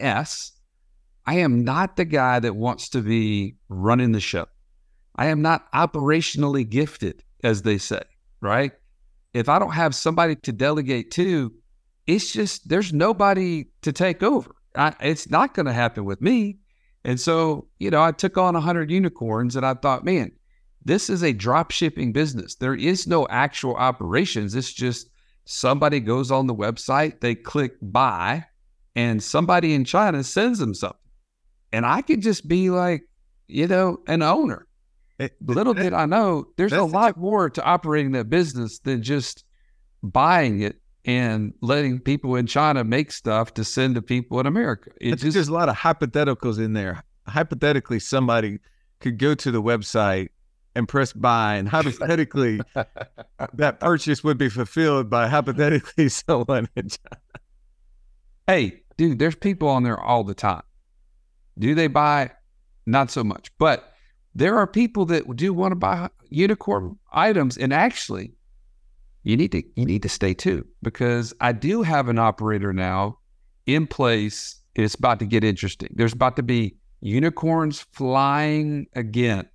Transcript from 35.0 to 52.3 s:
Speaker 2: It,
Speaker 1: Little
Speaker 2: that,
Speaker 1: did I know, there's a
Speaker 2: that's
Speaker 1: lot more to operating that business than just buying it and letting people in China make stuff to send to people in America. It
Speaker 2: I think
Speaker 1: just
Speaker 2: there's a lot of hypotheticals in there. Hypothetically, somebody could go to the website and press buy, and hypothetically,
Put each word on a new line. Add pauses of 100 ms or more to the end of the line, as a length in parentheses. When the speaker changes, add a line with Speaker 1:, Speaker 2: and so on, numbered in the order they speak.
Speaker 2:
It, (100)
Speaker 1:
Little
Speaker 2:
that,
Speaker 1:
did
I
know, (120)
there's
a
Speaker 2:
that's
Speaker 1:
lot
more
to
operating
that
business
than
just (580)
buying
it (260)
and
letting
people
in
China
make
stuff
to
send
to
people
in
America.
It
Speaker 2:
I
think
Speaker 1:
just
Speaker 2:
there's
a
lot
of
hypotheticals
in
there. (220)
Hypothetically,
somebody (400)
could
go
to
the
website (480)
and
press
buy,
and
hypothetically, (480)